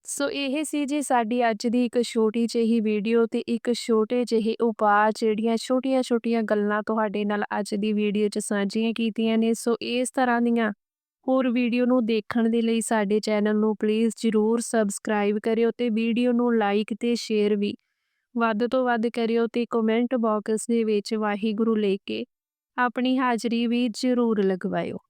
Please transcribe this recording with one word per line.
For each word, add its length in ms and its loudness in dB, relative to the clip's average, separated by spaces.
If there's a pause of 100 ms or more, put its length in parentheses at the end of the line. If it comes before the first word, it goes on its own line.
ਸੋ 240 -4
ਇਹ 340 -4
ਸੀ 220 -4
ਜੀ 160 -2
ਸਾਡੀ 480 0
ਅੱਜ 180 -4
ਦੀ 180 2
ਇੱਕ 180 0
ਛੋਟੀ 440 0
ਜਿਹੀ 340 2
ਵੀਡੀਓ 440 2
ਤੇ 220 -4
ਇੱਕ 280 -2
ਛੋਟੇ 480 0
ਜਿਹੇ 380 0
ਉਪਾਅ, 560 2
ਜਿਹੜੀਆਂ 400 0
ਛੋਟੀਆਂ-ਛੋਟੀਆਂ 880 0
ਗੱਲਾਂ 400 0
ਤੁਹਾਡੇ 420 -2
ਨਾਲ 180 -2 (160)
ਅੱਜ 160 -4
ਦੀ 180 0
ਵੀਡੀਓ 360 0
'ਚ 100 -6
ਸਾਂਝੀਆਂ 540 -2
ਕੀਤੀਆਂ 440 0
ਨੇ। 160 2
ਸੋ 280 -2
ਇਸ 300 -4
ਤਰ੍ਹਾਂ 300 0
ਦੀਆਂ 300 0 (560)
ਹੋਰ 220 2
ਵੀਡੀਓ 360 0
ਨੂੰ 200 2
ਦੇਖਣ 440 0
ਦੇ 120 0
ਲਈ 200 0
ਸਾਡੇ 380 0
ਚੈਨਲ 360 0
ਨੂੰ 240 2
ਪਲੀਜ਼ 380 0
ਜ਼ਰੂਰ 420 2
ਸਬਸਕ੍ਰਾਈਬ 840 0
ਕਰਿਓ 340 2
ਤੇ 120 -2
ਵੀਡੀਓ 420 0
ਨੂੰ 260 2
ਲਾਈਕ 420 0
ਤੇ 160 0
ਸ਼ੇਅਰ 400 0
ਵੀ 180 -2 (640)
ਵੱਧ 320 0
ਤੋਂ 180 0
ਵੱਧ 220 0
ਕਰਿਓ 400 0
ਤੇ 180 -2
ਕੁਮੈਂਟ 500 0
ਬਾਕਸ 540 -2
ਦੇ 140 2
ਵਿੱਚ 320 -2
ਵਾਹਿਗੁਰੂ 600 0
ਲਿਖ 300 0
ਕੇ 180 -8 (540)
ਆਪਣੀ 400 0
ਹਾਜ਼ਰੀ 500 0
ਵੀ 220 0
ਜ਼ਰੂਰ 540 0
ਲਗਵਾਇਓ। 540 -2 (120)